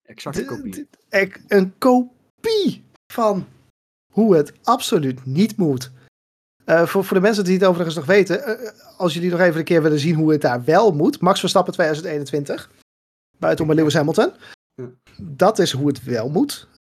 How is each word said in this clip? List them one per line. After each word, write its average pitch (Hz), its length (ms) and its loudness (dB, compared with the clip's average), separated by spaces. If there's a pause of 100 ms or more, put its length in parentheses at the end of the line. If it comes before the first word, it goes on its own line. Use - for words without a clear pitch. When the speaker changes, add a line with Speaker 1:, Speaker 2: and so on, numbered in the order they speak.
Speaker 1:
Exacte 139 380 -10
Speaker 2:
D-, 262 40 -12
Speaker 1:
kopie. 247 260 -12
Speaker 2:
d-, 285 140 -14 (220)
ek-, 196 400 -2
een 190 300 2
kopie 262 1040 0 (280)
van 214 340 -2 (680)
hoe 202 240 4
het 147 160 0 (100)
absoluut 147 640 -2
niet 180 300 -2
moet. 143 360 -2 (720)
Eh, 165 220 2
voor, 196 180 -2
voor 190 120 -2
de 185 60 2
mensen 208 220 2
die 185 100 2
het 190 100 2
overigens 175 320 0
nog 160 100 -8
weten, 180 380 2
eh, 220 260 -8 (260)
als 180 180 -2
jullie 170 160 -2
nog 175 100 0
even 175 180 2
een 160 60 -4
keer 165 180 2
willen 151 160 2
zien 160 160 0
hoe 156 180 2
het 147 80 2
daar 123 240 -2
wel 185 280 4
moet, 160 280 0
Max 190 200 2
Verstappen 185 320 0
tweeduizend 160 400 -2
eenentwintig, 147 580 -6 (680)
buiten 160 260 0
om 156 60 0
bij 156 100 2
Lewis 151 140 2
Hamilton. 165 380 0 (420)
Speaker 1:
Ja. 127 100 -16 (360)
Speaker 2:
Dat 175 380 0
is 175 140 0
hoe 135 140 -4
het - 180 -4
wel 120 240 -4
moet. 180 400 -4 (300)